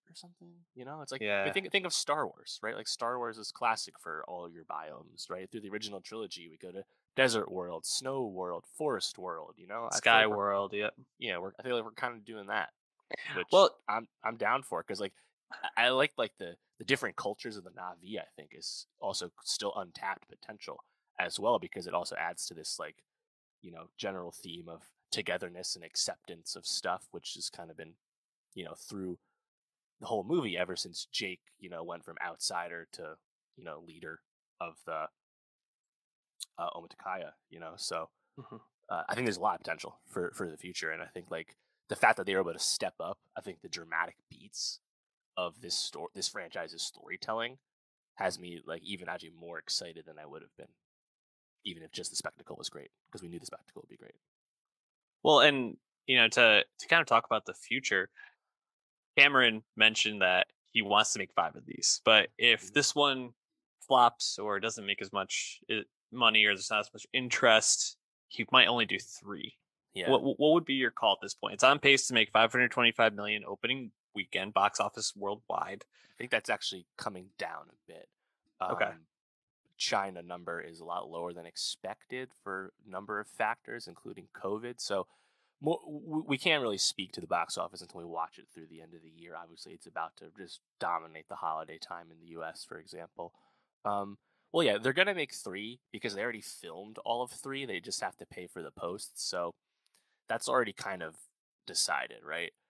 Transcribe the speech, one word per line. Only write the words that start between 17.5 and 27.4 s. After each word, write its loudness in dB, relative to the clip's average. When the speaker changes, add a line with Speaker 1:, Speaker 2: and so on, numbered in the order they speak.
Speaker 1:
of -14
the -20
Na'vi, -10
I -10
think, -18
is -10
also -4
still -2
untapped -8
potential -14
as -2
well, 4
because -8
it -2
also -2
adds -4
to -12
this, -8
like, -12
you -18
know, -16
general -6
theme -14
of -16
togetherness -4
and -16
acceptance -6
of -16
stuff, -4
which -10
has -8